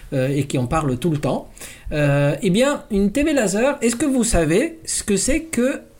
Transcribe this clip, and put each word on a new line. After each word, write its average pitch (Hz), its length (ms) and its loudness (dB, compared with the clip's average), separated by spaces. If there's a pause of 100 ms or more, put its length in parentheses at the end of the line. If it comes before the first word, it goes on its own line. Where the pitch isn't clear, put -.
(120)
euh, 131 160 0
et 143 180 0
qui 147 120 -2
en 123 80 0
parle 143 320 0
tout 175 120 0
le 147 80 0
temps. 151 300 -2 (440)
Euh, 143 500 2
eh 190 80 2
bien, 269 400 2
une 202 220 2
T 277 100 0
V 311 100 2
laser, 233 500 2
est-ce 226 140 2
que 294 100 0
vous 262 180 2
savez 214 600 2
ce - 180 -6
que 202 140 0
c'est 269 260 0
que 269 380 -2 (200)